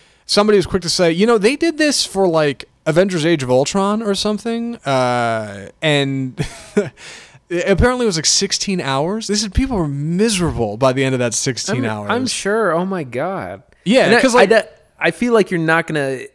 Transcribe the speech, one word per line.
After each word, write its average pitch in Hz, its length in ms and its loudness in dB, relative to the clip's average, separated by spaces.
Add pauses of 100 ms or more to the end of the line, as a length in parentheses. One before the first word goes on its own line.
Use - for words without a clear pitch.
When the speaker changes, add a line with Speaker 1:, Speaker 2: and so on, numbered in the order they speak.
(260)
Speaker 1:
Somebody 208 320 4
was 180 80 2
quick 190 160 -2
to 170 80 -4
say, 170 220 2
"You 180 120 2
know, 233 140 4
they 233 180 2
did 330 220 0
this 302 260 0
for, 190 240 0
like, 156 400 0 (160)
Avengers 170 400 2
Age 165 180 2
of 127 80 -2
Ultron 196 520 2
or 202 120 -2
something." 233 680 -4
Uh, 117 840 -2 (100)
and 139 640 -2 (560)
<laughs> - 680 -10
apparently 247 380 2
it 226 40 2
was, 175 80 0
like, 151 100 -2
sixteen - 560 -2
hours. 156 460 -2
They 202 80 -2
said 208 180 -4
people 262 220 0
were 165 120 0
miserable 147 880 -2
by 131 160 2
the 135 120 0
end 131 100 0
of 123 60 0
that 120 120 0
sixteen 123 540 -4
Speaker 2:
I'm, 110 40 -2
Speaker 1:
hours. 107 200 -6
Speaker 2:
I'm 247 160 -2
sure. 208 460 -2
Oh, 170 120 0
my 190 200 -6
God. 123 580 -8 (220)
Speaker 1:
Yeah, 208 220 4
Speaker 2:
And 220 100 6
I, 233 40 4
Speaker 1:
'cause, 247 140 4
like 196 180 6
Speaker 2:
I, 220 140 4 (320)
I 165 120 0
feel 240 220 -2
like 214 180 4
you're 170 100 0
not 165 260 2
gonna 135 360 -4 (120)